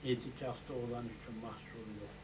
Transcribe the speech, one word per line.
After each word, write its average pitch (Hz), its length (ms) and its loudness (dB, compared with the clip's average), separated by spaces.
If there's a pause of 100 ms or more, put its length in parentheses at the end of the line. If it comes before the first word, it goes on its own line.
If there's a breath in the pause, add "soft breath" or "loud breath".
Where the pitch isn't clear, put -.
İtikafta 127 680 2
olan 120 300 2
için 113 380 -4
mahsur 110 440 -6 (140)
yok. 101 240 -6